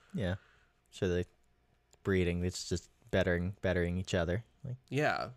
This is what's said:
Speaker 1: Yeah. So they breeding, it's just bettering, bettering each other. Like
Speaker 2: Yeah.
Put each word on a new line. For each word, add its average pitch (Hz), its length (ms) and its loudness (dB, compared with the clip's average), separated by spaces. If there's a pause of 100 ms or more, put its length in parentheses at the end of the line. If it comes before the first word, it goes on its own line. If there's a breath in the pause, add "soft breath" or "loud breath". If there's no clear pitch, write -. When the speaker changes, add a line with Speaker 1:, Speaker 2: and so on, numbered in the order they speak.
(140 soft breath)
Speaker 1:
Yeah. 95 220 -2 (540 soft breath)
So - 160 -4
they 87 200 0 (760)
breeding, 87 440 2
it's - 200 -4
just - 220 -4 (220)
bettering, 90 500 2
bettering 87 380 0
each 92 160 -4
other. 90 300 0 (200)
Like 127 120 -8 (120)
Speaker 2:
Yeah. 131 480 -2